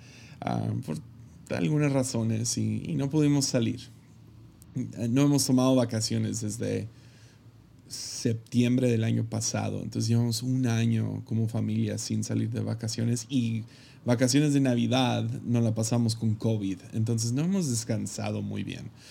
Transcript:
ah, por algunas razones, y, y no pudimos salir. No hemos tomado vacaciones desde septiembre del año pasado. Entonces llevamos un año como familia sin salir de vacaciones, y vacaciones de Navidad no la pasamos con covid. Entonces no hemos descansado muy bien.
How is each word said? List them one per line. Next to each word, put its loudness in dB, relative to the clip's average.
ah, -2
por -4
algunas 2
razones, 0
y, -2
y -4
no -2
pudimos 4
salir. 0
No 0
hemos 4
tomado 6
vacaciones 0
desde -4
septiembre 0
del 2
año 0
pasado. -4
Entonces -4
llevamos 2
un 0
año 0
como -2
familia -2
sin -4
salir -2
de -4
vacaciones, -2
y 0
vacaciones 4
de 4
Navidad 2
no 2
la 2
pasamos 0
con 0
covid. -2
Entonces 0
no 0
hemos 0
descansado -4
muy -6
bien. -10